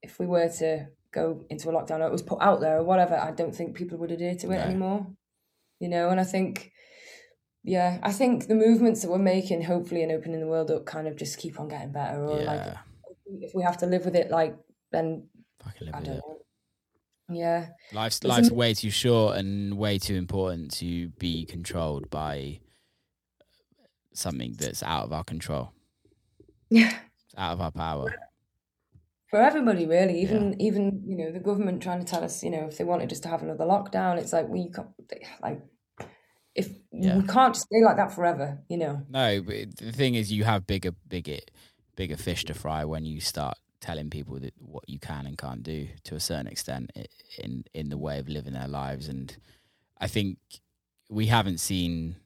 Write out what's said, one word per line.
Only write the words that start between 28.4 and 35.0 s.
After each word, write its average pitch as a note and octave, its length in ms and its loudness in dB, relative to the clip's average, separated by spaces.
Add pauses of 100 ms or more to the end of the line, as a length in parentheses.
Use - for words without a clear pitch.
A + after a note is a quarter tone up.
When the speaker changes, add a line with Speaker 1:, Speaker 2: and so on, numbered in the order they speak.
Speaker 1:
For G#3 120 2
everybody, A#3+ 440 4
really. F3 360 4
Even, G3+ 400 2
Speaker 2:
Yeah. - 0 -
Speaker 1:
even, G3 460 2
you F#3+ 80 -4
know, D#3+ 160 -4
the F3+ 80 -8
government G3 420 0
trying F3+ 180 -4
to F3+ 60 -6
tell F3 180 -2
us, E3+ 200 -8
you - 60 -4
know, D#3+ 180 -4
if D#3 100 -12
they F3 60 -2
wanted F3 280 0
us D3+ 100 -8
to E3 80 -8
have E3 140 -2
another D#3+ 220 -4
lockdown, F#3 520 2
it's - 160 -4
like, E3 160 2
we F3 220 -4
can't, - 180 -12 (520)